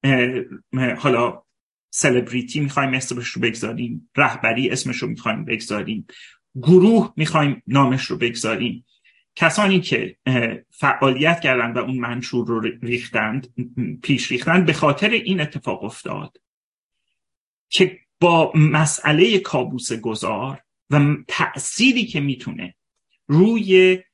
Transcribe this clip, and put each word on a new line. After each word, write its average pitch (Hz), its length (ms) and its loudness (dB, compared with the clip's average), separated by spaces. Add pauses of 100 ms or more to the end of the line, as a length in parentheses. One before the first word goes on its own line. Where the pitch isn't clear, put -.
اه، 127 240 4 (440)
اه، 127 200 -2
حالا 120 500 0 (480)
سلبریتی 123 680 0
می‌خوایم 139 340 -2
اسمش 123 340 -6
رو 120 140 -6
بگذاریم، 117 720 -6
رهبری 120 540 0
اسمش 127 260 -6
رو - 120 -6
می‌خوایم 107 360 -6
بگذاریم، 104 640 -6 (480)
گروه 180 600 6
می‌خوایم 151 500 0
نامش 131 380 2
رو - 120 -6
بگذاریم، 117 680 -4 (500)
کسانی 190 460 2
که، 110 360 -4 (100)
اه، 120 280 0 (160)
فعالیت 139 720 2
کردند 120 360 0
و 123 40 -2
اون 127 180 -4
منشور 120 480 -4
رو 113 140 -2
ریختند، 117 920 -4 (480)
پیش - 300 -2
ریختند، 165 340 2
به 156 60 2
خاطر 151 380 2
این 196 300 -2
اتفاق 147 440 -6
افتاد - 540 -12 (1300)
که 185 300 2 (220)
با 170 340 4
مسئلهٔ 156 840 4
کابوس 127 540 -4
گذار 110 680 -6 (300)
و 147 80 4
م-، 143 300 2
تأثیری - 760 -2
که 160 160 -6
می‌تونه - 540 -6 (520)
روی 185 760 4 (120)